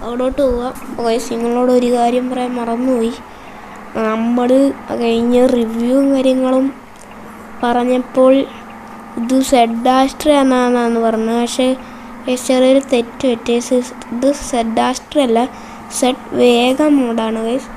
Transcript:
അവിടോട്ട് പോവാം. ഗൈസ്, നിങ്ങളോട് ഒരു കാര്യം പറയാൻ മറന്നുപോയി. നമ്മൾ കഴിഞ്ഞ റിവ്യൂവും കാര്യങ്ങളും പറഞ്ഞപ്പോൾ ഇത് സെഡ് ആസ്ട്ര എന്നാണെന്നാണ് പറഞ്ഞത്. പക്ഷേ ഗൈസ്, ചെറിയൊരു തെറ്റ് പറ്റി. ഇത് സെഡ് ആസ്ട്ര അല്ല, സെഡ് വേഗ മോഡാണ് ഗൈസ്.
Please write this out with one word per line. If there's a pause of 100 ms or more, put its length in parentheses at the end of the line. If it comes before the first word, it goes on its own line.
അവിടോട്ട്
പോവാം. (340)
ഗൈസ്,
നിങ്ങളോട്
ഒരു
കാര്യം
പറയാൻ
മറന്നുപോയി. (960)
നമ്മൾ (540)
കഴിഞ്ഞ (120)
റിവ്യൂവും
കാര്യങ്ങളും (1000)
പറഞ്ഞപ്പോൾ (880)
ഇത് (140)
സെഡ്
ആസ്ട്ര (160)
എന്നാണെന്നാണ് (100)
പറഞ്ഞത്.
പക്ഷേ (560)
ഗൈസ്,
ചെറിയൊരു (100)
തെറ്റ്
പറ്റി. (600)
ഇത് (200)
സെഡ്
ആസ്ട്ര (100)
അല്ല, (600)
സെഡ് (140)
വേഗ (160)
മോഡാണ്
ഗൈസ്.